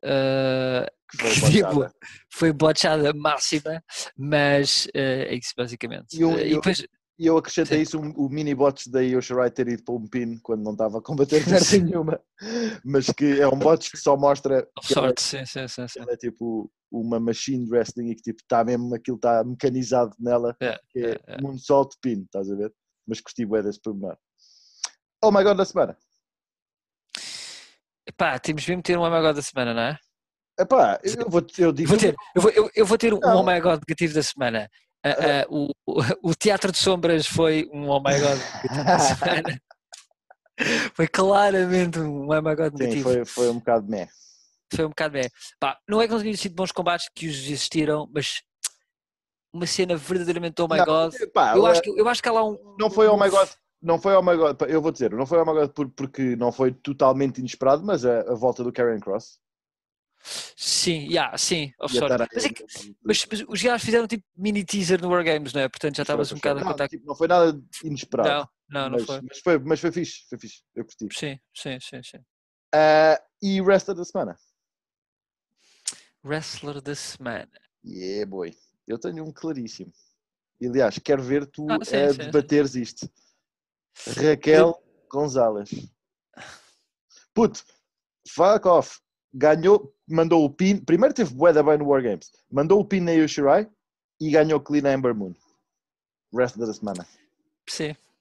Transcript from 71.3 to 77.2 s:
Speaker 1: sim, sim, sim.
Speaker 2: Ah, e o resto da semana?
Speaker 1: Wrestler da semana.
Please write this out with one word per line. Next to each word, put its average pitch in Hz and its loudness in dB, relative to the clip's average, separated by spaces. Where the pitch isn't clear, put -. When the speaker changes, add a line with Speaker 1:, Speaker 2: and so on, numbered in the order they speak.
Speaker 1:
sim, 131 -10
sim, 127 -18
sim. - -20
Speaker 2:
Ah, 156 6
e 196 -2
o 185 -2
resto 190 2
da 170 -10
semana? 127 -8
Speaker 1:
Wrestler 143 -8
da 139 -10
semana. - -12